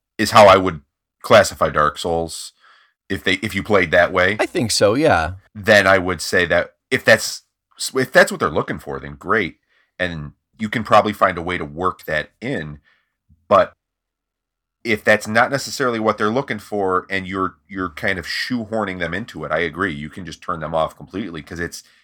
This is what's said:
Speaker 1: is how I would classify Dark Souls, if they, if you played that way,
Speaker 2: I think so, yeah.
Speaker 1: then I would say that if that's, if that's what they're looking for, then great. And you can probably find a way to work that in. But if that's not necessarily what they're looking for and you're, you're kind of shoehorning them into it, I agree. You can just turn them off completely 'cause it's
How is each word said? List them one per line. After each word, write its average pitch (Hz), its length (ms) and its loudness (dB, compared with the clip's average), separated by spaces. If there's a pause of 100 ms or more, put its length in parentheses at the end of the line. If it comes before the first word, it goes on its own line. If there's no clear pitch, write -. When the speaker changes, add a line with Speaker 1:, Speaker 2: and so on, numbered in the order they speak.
(180)
Speaker 1:
is 107 140 -2
how 110 160 10
I 95 100 10
would 92 240 -2 (400)
classify 95 480 4
Dark 76 280 0
Souls, 82 560 -6 (560)
if 95 140 -6
they, 98 120 0
if 104 180 -8
you 95 100 -4
played 92 280 2
that 87 220 4
way, 92 260 2
Speaker 2:
I - 60 0
think 131 260 -4
so, 104 220 2
yeah. 117 400 2 (200)
Speaker 1:
then 104 340 4
I 95 100 6
would 90 240 -2
say 90 240 0
that 85 300 0 (140)
if 127 140 -2
that's, - 400 2 (500)
if 131 200 -2
that's 180 180 6
what 180 80 -10
they're 92 100 0
looking 87 300 -4
for, 69 200 -12
then 71 160 -14
great. 90 420 -4 (420)
And 82 340 -8 (280)
you 107 80 -6
can 113 140 -6
probably 107 300 4
find 95 240 0
a 87 40 -8
way 87 160 -4
to 85 80 -6
work 85 400 -6
that 76 240 -4 (100)
in. 80 400 -8 (680)
But 92 260 2 (1120)
if 110 200 -2
that's 107 240 2
not 117 240 2
necessarily 127 480 -4
what 107 180 0
they're 107 120 0
looking 120 300 -4
for 95 500 -4
and 95 180 -4
you're, 92 280 -4 (120)
you're 95 220 -8
kind 95 280 -4
of 85 80 -10
shoehorning 107 760 -6
them 85 140 -4
into 90 300 -10
it, 71 80 -8
I 80 80 0
agree. 85 340 -4
You 73 160 -10
can 90 160 -16
just 80 160 -16
turn 87 180 -8
them 78 140 -8
off 80 240 -2
completely 85 440 -12
'cause 85 180 -14
it's 85 240 -10 (200)